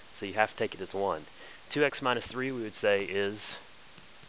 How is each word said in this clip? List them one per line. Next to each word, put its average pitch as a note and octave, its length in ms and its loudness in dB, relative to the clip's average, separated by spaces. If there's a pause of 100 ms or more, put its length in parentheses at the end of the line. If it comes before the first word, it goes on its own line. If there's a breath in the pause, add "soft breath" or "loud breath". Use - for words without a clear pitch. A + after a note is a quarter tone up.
(120)
so - 140 -6
you F#2+ 80 -4
have G#2+ 180 6
to - 60 -14
take A2 160 2
it F#2+ 80 -8
as F#2 120 -6
one. F#2+ 300 2 (460 loud breath)
Two D3 160 4
x C#3 160 0
minus B2 260 2
three, B2+ 240 -2
we A#2+ 120 -2
would G#2+ 120 -6
say, G2+ 280 6
is G2+ 540 0 (720)